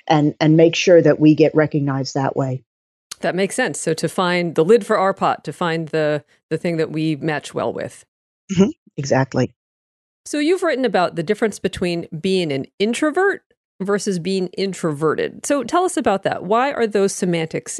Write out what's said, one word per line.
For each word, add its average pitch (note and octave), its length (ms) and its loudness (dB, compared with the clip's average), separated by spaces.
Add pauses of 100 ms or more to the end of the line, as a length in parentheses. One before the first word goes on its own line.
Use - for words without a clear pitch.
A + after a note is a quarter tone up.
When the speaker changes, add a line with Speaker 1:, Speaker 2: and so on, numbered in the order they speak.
Speaker 1:
and, D3+ 340 2
and D#3 160 6
make D#3+ 180 6
sure F3 260 6
that D3 200 4
we D3+ 140 8
get D3 200 4
recognized C#3 600 -2
that C#3 220 -2
way. C3 260 -4 (580)
Speaker 2:
That E3 140 -4
makes F#3+ 200 -2
sense. A#3 260 -4
So D#3+ 140 -2
to E3 140 -4
find F3 460 -2
the D#3+ 100 4
lid G#3 200 6
for G#3+ 140 0
our F#3+ 160 2
pot, D3+ 300 -2
to D3+ 80 -10
find E3 360 -4
the, D3+ 340 -2 (280)
the D#3+ 80 -4
thing E3+ 180 -4
that D#3+ 160 -2
we D#3 240 -2
match D3 380 -6
well A2+ 180 -2
with. - 320 -10 (480)
Speaker 1:
Mm-hmm. G3 180 4 (280)
Exactly. C3 560 0 (720)
Speaker 2:
So D4 120 -6
you've E4+ 240 0
written C4+ 220 0
about F3+ 320 0
the E3+ 60 -4
difference G#3 360 -2
between F3 500 -4 (120)
being F#3 320 0
an C3+ 140 -4 (120)
introvert D4+ 640 0 (380)
versus G3 380 -2
being F#3 300 -2
introverted. D#3 960 -4
So C#4+ 180 0
tell F4 200 0
us F4+ 120 -2
about A3+ 280 0
that. - 200 -4
Why A#3+ 280 0
are A#3 140 -2
those G3 280 0
semantics E3+ 640 -4